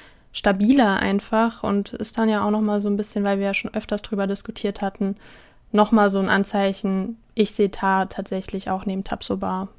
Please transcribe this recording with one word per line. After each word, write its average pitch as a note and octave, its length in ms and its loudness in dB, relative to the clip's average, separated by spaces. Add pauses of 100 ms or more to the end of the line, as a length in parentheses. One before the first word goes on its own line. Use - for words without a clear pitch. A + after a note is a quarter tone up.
(320)
stabiler G#3 680 4
einfach A3 640 0
und G3+ 300 -2
ist - 260 -6
dann A3 100 4
ja G#3 160 2
auch G#3 60 2
noch G#3+ 100 2
mal G#3 200 2
so G#3 80 -2
ein G3+ 80 0
bisschen, G#3 260 -2
weil G3 160 2
wir G3 80 0
ja G3 80 0
schon - 180 -6
öfters G#3 300 -4
drüber G3 240 -2
diskutiert G3+ 520 -6
hatten, G3 360 -2 (560)
noch G#3 200 2
mal G#3 200 6
so G3 80 0
ein F#3+ 100 0
Anzeichen, G3 880 0 (160)
ich G#3 200 0
seh G3+ 160 2
Tah F#3+ 360 0
tatsächlich F#3+ 640 -8
auch F#3+ 160 -4
neben F#3+ 180 -4
Tabsoba. F#3+ 760 -4